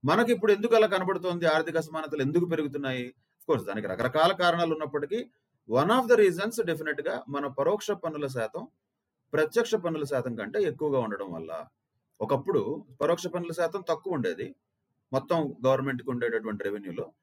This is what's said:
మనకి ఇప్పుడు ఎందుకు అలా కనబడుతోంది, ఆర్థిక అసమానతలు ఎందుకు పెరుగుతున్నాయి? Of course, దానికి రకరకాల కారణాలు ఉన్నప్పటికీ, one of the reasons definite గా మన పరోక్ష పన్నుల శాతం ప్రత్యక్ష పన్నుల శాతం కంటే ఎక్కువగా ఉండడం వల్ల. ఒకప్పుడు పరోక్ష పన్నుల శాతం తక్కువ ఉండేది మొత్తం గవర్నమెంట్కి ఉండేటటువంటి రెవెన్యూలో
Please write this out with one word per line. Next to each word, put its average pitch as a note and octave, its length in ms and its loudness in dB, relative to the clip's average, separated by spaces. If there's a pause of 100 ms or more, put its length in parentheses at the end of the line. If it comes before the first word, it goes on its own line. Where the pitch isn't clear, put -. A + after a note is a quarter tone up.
మనకి A3 280 4
ఇప్పుడు G#3 200 4
ఎందుకు G#3+ 220 4
అలా A3 120 8
కనబడుతోంది, F3+ 600 0
ఆర్థిక D#3+ 300 2
అసమానతలు D#3 460 -4
ఎందుకు D#3+ 220 2
పెరుగుతున్నాయి? C#3+ 640 -4
Of - 420 -20
course, B2+ 180 2
దానికి G2+ 200 -4
రకరకాల B2+ 460 2
కారణాలు E3+ 400 2
ఉన్నప్పటికీ, D3+ 540 -4 (440)
one C3+ 180 4
of B3 180 4
the A#3 100 6
reasons G3+ 500 2
definite D3+ 420 -4
గా - 200 -4
మన C#3+ 180 -4
పరోక్ష D3 440 0
పన్నుల D#3 360 -4
శాతం C3 420 -6 (640)
ప్రత్యక్ష D#3 420 2
పన్నుల E3 300 0
శాతం C3 300 -2
కంటే A#2 280 -2
ఎక్కువగా D3 360 0
ఉండడం G2+ 340 -4
వల్ల. D#2+ 340 -10 (540)
ఒకప్పుడు C3+ 640 0 (160)
పరోక్ష E3+ 260 0
పన్నుల E3+ 260 -6
శాతం F3 360 -2
తక్కువ E3+ 240 -2
ఉండేది F#2+ 420 -4 (580)
మొత్తం C#3+ 440 -2 (100)
గవర్నమెంట్కి C3+ 440 0
ఉండేటటువంటి A2+ 540 -2
రెవెన్యూలో G#2 480 -6 (100)